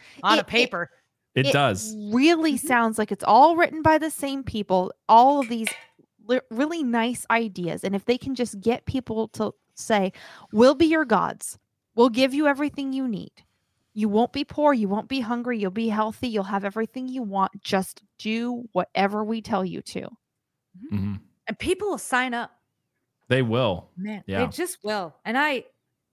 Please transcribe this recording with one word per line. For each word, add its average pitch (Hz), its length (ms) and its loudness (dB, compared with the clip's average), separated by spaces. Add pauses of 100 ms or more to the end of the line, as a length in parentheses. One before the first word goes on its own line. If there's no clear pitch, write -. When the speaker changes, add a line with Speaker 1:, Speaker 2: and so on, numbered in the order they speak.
(220)
Speaker 1:
on 214 160 4
Speaker 2:
It, - 20 4
Speaker 1:
a 190 40 -6
paper. 208 460 -2 (440)
Speaker 3:
It 131 120 2
Speaker 2:
it - 60 2
Speaker 3:
does. 139 420 0 (180)
Speaker 2:
really 311 420 2
Speaker 1:
Mm-hmm. 262 120 -6
Speaker 2:
sounds 233 320 2
like 214 140 -2
it's - 120 -8
all 277 320 6
written 320 260 0
by 311 160 6
the 302 120 -2
same 277 320 -6
people, 190 500 -2 (160)
all 262 320 8
of 233 80 -2
these 226 200 -4 (580)
li-, 247 140 0 (100)
really 302 320 -2
nice 240 480 -2
ideas. 185 540 -2
And 196 100 -2
if 196 120 -4
they 247 120 2
can 269 160 -6
just 220 260 -4
get 233 260 -2
people 220 420 -4
to - 240 -6 (220)
say, 196 380 0 (400)
"We'll 254 220 8
be 311 120 4
your 311 180 2
gods. 175 540 -2 (360)
We'll 233 140 6
give 254 260 2
you 302 140 0
everything 277 440 -2
you 262 140 -4
need. 214 240 -8 (680)
You 214 120 0
won't 220 240 2
be 277 120 -4
poor. 294 300 2
You 214 140 0
won't 208 200 -4
be 269 120 -2
hungry. 240 380 -4
You'll 196 120 -2
be 226 180 -4
healthy. 214 380 -2
You'll 214 180 -2
have 196 200 -4
everything 220 420 -6
you 254 160 -8
want. 196 400 -4
Just - 400 -4 (160)
do 240 540 -4
whatever 196 520 0
we 226 180 -4
tell 190 220 -2
you 170 180 -8
to." - 180 -10
Speaker 1:
Mm-hmm. - 960 -14
Speaker 3:
Mm-hmm. 98 180 -4 (340)
Speaker 1:
And 214 100 -10
people 370 320 -4
will 285 80 -4
sign 254 360 -4
up. 233 160 -8 (800)
Speaker 3:
They 131 140 2
will. 113 540 0
Speaker 1:
Man, 202 300 -10
Speaker 3:
Yeah. 95 140 -2
Speaker 1:
they 247 120 0
just 349 320 -8
will. 202 300 -6 (100)
And 220 140 -4
I, 294 260 -2 (480)